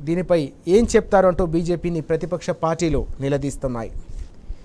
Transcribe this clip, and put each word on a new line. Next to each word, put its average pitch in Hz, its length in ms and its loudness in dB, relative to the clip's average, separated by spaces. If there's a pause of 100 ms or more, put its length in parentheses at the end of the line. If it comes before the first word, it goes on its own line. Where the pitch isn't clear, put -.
దీనిపై 165 520 0 (160)
ఏం 214 180 6 (100)
చెప్తారు 202 300 4
అంటూ 180 200 2
బీజేపీని 170 540 -2
ప్రతిపక్ష 160 500 -4
పార్టీలు 160 560 0 (140)
నిలదీస్తున్నాయి. 135 720 -4 (720)